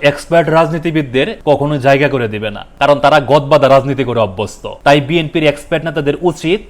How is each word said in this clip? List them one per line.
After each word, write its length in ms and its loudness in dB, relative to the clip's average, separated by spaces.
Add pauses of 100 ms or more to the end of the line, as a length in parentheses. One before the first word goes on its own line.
এক্সপায়ার্ড 480 0
রাজনীতিবিদদের 920 -2
কখনো 340 0
জায়গা 300 2
করে 200 -2
দিবে 220 -6
না, 160 -12 (120)
কারণ 200 2
তারা 220 4
গদবাদা 480 2
রাজনীতি 360 2
করে 160 -2
অভ্যস্ত। 480 -6 (160)
তাই 160 4
বিএনপির 440 -2
এক্সপায়ার্ড 440 -2
নেতাদের 320 -2
উচিত 500 -2